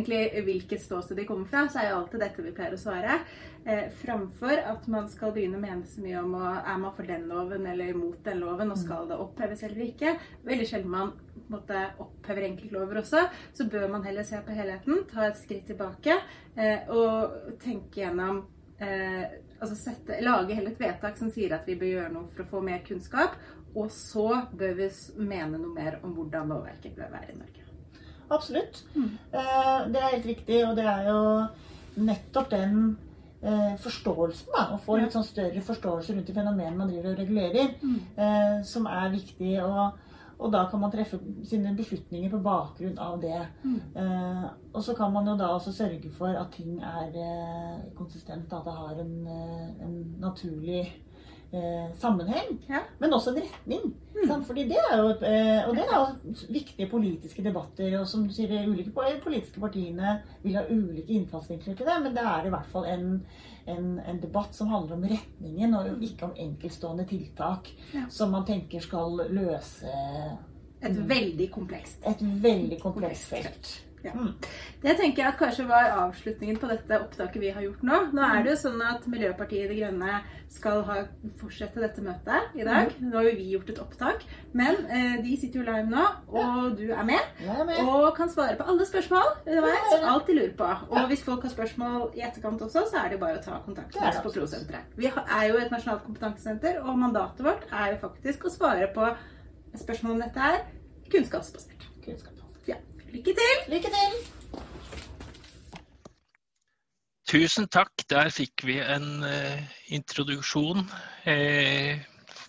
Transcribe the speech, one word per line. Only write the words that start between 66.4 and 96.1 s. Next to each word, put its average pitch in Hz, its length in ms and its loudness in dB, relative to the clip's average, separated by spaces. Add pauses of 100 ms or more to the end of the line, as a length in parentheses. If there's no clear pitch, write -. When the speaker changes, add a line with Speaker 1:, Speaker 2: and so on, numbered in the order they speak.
Speaker 2:
tiltak 175 640 -4 (220)
Speaker 1:
Ja. 262 160 -4
Speaker 2:
som 202 220 0
man 190 140 2
tenker 175 360 -4
skal 170 300 -2 (180)
løse 170 580 -2 (920)
Speaker 1:
Et 220 100 0
Speaker 2:
Mm. 196 160 0
Speaker 1:
veldig 185 440 2
komplekst. 180 540 -10
Speaker 2:
Et 214 140 2
veldig 202 600 4
komplekst - 0 -
Speaker 1:
Komplekst 180 480 -4
Speaker 2:
felt. - 520 -8 (240)
Speaker 1:
Ja. - 80 -6
Speaker 2:
Mm. 233 220 -2 (480)
Speaker 1:
Det 294 160 8
tenker 285 240 4
jeg 277 80 4
at - 80 -8
kanskje 254 260 2
var 240 220 8 (100)
avslutningen 214 640 -2
på 262 80 -2
dette 220 320 0
opptaket 202 400 -6
vi 196 80 0
har 202 160 -4
gjort 202 160 -8
nå. 262 140 4 (180)
Nå 277 80 2
er 226 240 6
det 277 80 4
jo 302 40 4 (120)
sånn 233 160 -2
at 240 240 -2
Miljøpartiet 202 640 -2
De 214 80 -2
Grønne 196 400 -2 (340)
skal 208 320 2
ha, 202 120 -2 (420)
fortsette 214 420 -8
dette 214 240 -2
møtet 233 480 -2
i 247 140 -6
dag. 233 320 6
Speaker 2:
Mm. 254 100 -2
Speaker 1:
Nå 226 80 0
har 226 80 6
jo 233 140 8
vi 190 160 -6
gjort 190 180 -6
et - 80 -10
opptak, - 400 -2 (320)
men, 269 240 4 (160)
eh, 247 220 2 (100)
de 247 160 0
sitter 254 180 -2
jo 240 60 -2
live 220 240 0
nå, 262 140 6 (260)
og 220 80 -2
Speaker 2:
Ja. 247 400 2
Speaker 1:
du 208 60 -6 (100)
er 208 100 0
med, 262 200 4 (180)
Speaker 2:
Jeg 180 80 -4 (100)
er 320 60 0
med. 339 160 2
Speaker 1:
og 285 340 8
kan 339 140 2
svare 262 260 2
på - 120 -2
alle 370 180 6
spørsmål 370 400 4 (220)
underveis, 320 440 6
Speaker 2:
Ja, 311 60 10
ja. 262 160 4
Speaker 1:
alt 302 140 4
de 370 80 6
lurer 220 200 4
på. 180 140 2 (220)
Og 247 60 4
Speaker 2:
Ja. 254 100 6
Speaker 1:
hvis 269 160 2
folk 247 180 -2
har 254 80 -4
spørsmål 240 640 -2
i 240 60 -6
etterkant 220 400 -4
også, 320 260 2
så 294 180 0
er - 40 -2
det 196 100 -2
bare 160 200 0
å - 40 -10
ta 185 220 -8
kontakt - 300 -10
med - 80 0
Speaker 2:
Det - 0 -
er - 60 4
Speaker 1:
oss 170 120 2
på 214 120 -4
Speaker 2:
det 165 100 -2
absolutt. 151 260 -6
Speaker 1:
Prosenteret. - 160 -10 (120)
Vi 247 100 2
ha, 254 140 0 (200)
er 214 80 6
jo 233 80 6
et 240 140 0
nasjonalt 226 340 -2
kompetansesenter, 220 800 -4